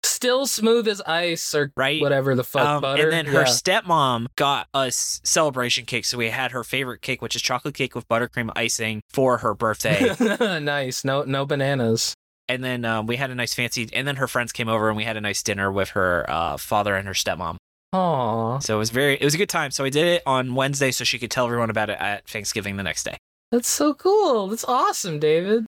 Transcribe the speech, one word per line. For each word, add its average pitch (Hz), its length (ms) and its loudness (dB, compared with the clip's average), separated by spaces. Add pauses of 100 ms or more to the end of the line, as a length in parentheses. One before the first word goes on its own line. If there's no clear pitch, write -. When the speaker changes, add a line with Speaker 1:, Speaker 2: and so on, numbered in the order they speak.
Speaker 1:
Still 254 420 2
smooth 226 400 4
as 202 160 -2
ice 170 520 0
or 143 220 2
Speaker 2:
Right? 143 240 2
Speaker 1:
whatever 139 360 4
the 123 80 0
fuck, 139 200 0
Speaker 2:
Um, 147 160 2
Speaker 1:
butter. 139 220 0
Speaker 2:
and 156 100 4
then 160 140 0
her 143 140 2
Speaker 1:
Yeah. 143 60 4
Speaker 2:
stepmom 139 800 2 (100)
got 139 360 0
us - 520 -2
celebration 127 600 0
cake. 113 200 -4
So - 120 -2
we 117 140 0
had 127 220 -4
her 123 100 -6
favorite 127 400 -4
cake, 127 180 -4
which 113 140 -6
is - 80 -4
chocolate 135 320 -2
cake 127 220 -4
with 120 120 -8
buttercream 117 460 0
icing 110 460 -2 (100)
for 127 280 4
her 113 140 0
birthday. 110 680 2
Speaker 1:
<laughs> 202 420 0
Nice. 143 440 -4
No, 139 200 0
no 139 200 -2
bananas. 135 680 0 (340)
Speaker 2:
And 127 140 -2
then, 123 220 -4
um, 113 220 0
we 117 100 -2
had 131 140 -2
a 127 40 -10
nice 120 180 -2
fancy, 120 400 -4
and 135 140 -2
then 143 100 -4
her 131 120 0
friends 120 240 -2
came 113 160 -4
over 110 200 2
and 107 80 0
we 107 80 -2
had 110 120 -4
a 107 40 -6
nice 101 220 -4
dinner 98 300 0
with 98 180 0
her, 90 380 2
uh, 78 280 0
father 104 380 0
and 98 140 -2
her 92 60 -8
stepmom. 85 420 -2 (360)
Speaker 1:
Aw. 127 680 0
Speaker 2:
So 110 160 0
it - 20 2
was 110 120 0
very, 135 240 2
it 143 100 -2
was 147 100 4
a 160 40 -4
good 196 100 0
time. 147 240 -2
So 139 120 -4
I 135 60 0
did 151 160 2
it 175 180 2
on 127 300 0
Wednesday 135 380 2
so - 120 -4
she 120 140 0
could 113 140 -6
tell 127 140 2
everyone 117 240 0
about 107 200 0
it 98 100 -6
at 101 280 -4
Thanksgiving 101 480 -6
the 101 80 -4
next 78 200 -4
day. - 120 -6 (340)
Speaker 1:
That's 240 180 0
so 302 240 2
cool. 349 540 2
That's 220 180 -6
awesome, 247 540 0
David. 175 480 2 (120)